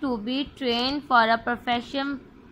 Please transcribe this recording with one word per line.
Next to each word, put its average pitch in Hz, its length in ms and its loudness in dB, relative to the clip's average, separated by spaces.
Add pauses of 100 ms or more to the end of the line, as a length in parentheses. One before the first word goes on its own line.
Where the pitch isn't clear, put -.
to 254 140 0
be 254 280 -4 (140)
trained 254 420 0 (100)
for 240 160 8
a 226 100 4 (100)
profession, 240 580 -2 (460)